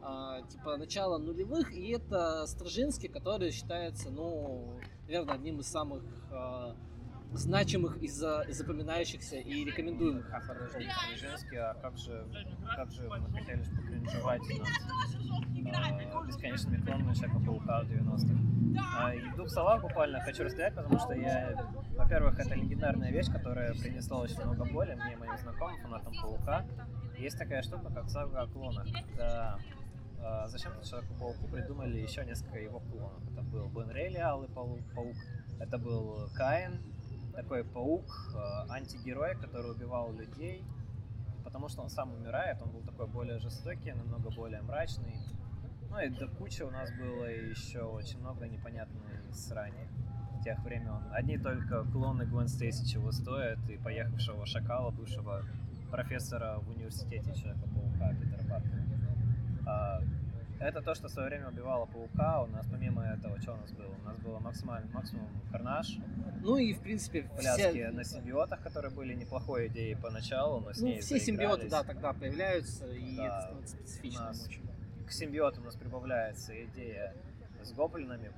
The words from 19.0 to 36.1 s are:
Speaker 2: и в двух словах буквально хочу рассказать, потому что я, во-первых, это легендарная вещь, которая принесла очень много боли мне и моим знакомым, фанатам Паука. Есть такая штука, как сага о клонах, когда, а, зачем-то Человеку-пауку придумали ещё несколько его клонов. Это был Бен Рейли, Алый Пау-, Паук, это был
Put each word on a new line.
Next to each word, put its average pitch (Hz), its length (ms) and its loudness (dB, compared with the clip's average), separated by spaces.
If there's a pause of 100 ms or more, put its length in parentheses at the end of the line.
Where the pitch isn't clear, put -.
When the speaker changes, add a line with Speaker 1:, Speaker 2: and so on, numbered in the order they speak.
Speaker 2:
и 120 40 -2
в - 160 -4
двух 175 140 -2
словах 196 340 8
буквально 147 380 4
хочу 139 220 0
рассказать, 165 320 2
потому - 240 6
что - 140 2
я, 254 520 2 (300)
во-первых, 147 440 12
это 135 160 4
легендарная - 560 4
вещь, - 200 4
которая 123 420 2
принесла 127 460 -2
очень 120 220 -2
много 113 240 4
боли 139 300 2
мне 120 180 -2
и - 20 -8
моим 113 220 -4
знакомым, - 440 -2
фанатам 117 400 -4
Паука. - 440 2 (520)
Есть 139 200 -4
такая 143 240 0
штука, 131 320 -4
как 117 160 -2
сага 143 320 0
о 120 60 0
клонах, 123 440 -4
когда, 117 640 2 (640)
а, 110 280 -2
зачем-то - 400 -4
Человеку-пауку 120 600 -4
придумали 127 520 -2
ещё 123 240 -2
несколько 117 360 -4
его 107 200 -6
клонов. 104 420 -6 (100)
Это 123 100 -4
был 127 280 -2
Бен 113 220 -4
Рейли, 175 280 -2
Алый 143 300 2
Пау-, 123 320 -4 (140)
Паук, 120 200 -4 (440)
это 120 180 -2
был 113 580 -2